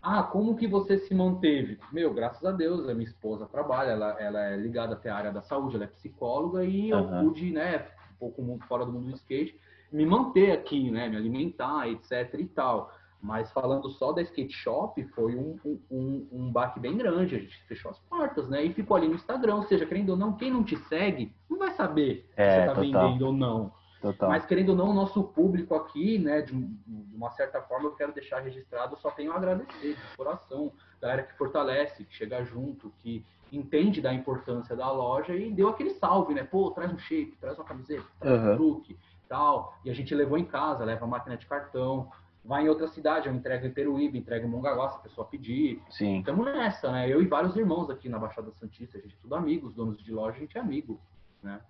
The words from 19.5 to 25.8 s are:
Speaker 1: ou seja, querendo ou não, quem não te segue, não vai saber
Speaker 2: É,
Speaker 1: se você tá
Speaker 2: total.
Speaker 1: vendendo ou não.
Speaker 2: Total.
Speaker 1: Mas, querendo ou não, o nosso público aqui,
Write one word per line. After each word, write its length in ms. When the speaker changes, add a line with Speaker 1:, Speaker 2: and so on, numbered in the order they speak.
Speaker 1:
ou 80
seja, 240
querendo 240
ou 60
não, 160
quem 180
não 140
te 120
segue, 440
não 100
vai 160
saber 600
Speaker 2:
É, 140
Speaker 1:
se 60
você 100
tá 80
Speaker 2:
total. 80
Speaker 1:
vendendo 180
ou 60
não. 400
Speaker 2:
Total. 280
Speaker 1:
Mas, 160
querendo 260
ou 40
não, 160
o 20
nosso 300
público 540
aqui, 420